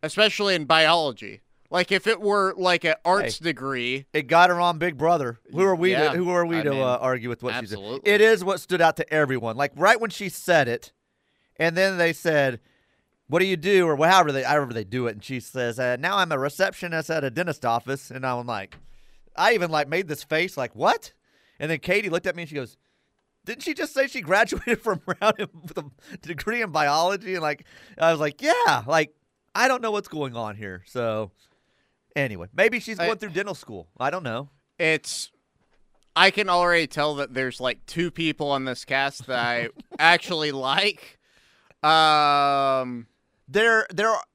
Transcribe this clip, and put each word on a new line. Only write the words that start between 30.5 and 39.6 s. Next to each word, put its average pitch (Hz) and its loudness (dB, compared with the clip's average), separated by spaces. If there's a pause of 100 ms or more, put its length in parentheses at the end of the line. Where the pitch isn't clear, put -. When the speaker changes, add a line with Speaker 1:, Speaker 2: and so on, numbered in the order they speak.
Speaker 2:
here." 95 -12
So, 110 -4 (840)
anyway, 104 -4
maybe 214 2
she's 220 -10
Speaker 1:
I - 0
Speaker 2:
going 226 -2
through 214 -10
dental 190 -6
school. 98 -16 (120)
I 127 -2
don't 175 -8
know. 127 -8 (300)
Speaker 1:
It's, - -2 (840)
I 185 8
can 202 -4
already 175 2
tell 147 -2
that 139 -6
there's, 127 -4
like, 123 -4
two 170 -4
people 151 -4
on 135 -2
this 127 -8
cast 135 -2
that 127 -4
I 120 -2 (160)